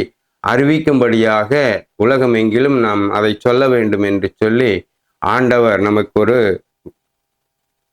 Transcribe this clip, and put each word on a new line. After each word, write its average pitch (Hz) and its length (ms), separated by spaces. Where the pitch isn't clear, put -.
அறிவிக்கும்படியாக 120 1080
உலகம் 123 360
எங்கிலும் 117 460
நாம் 104 320
அதை 104 280
சொல்ல 127 280
வேண்டும் 107 440
என்று 98 240
சொல்லி 113 360
ஆண்டவர் 117 600
நமக்கு 104 380
ஒரு 113 200